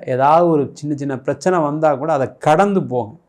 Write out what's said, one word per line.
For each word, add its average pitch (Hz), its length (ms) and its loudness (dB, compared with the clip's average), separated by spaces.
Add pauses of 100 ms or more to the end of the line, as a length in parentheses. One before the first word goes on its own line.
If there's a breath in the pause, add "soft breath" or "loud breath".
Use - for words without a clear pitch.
ஏதாவது 147 420 4
ஒரு 147 240 0
சின்ன 147 240 -8
சின்ன 135 220 -6
பிரச்சனை 175 400 -2
வந்தா 151 360 0
கூட 151 180 -4
அதை 135 260 -2
கடந்து 185 440 2
போங்க. 123 340 -6 (120)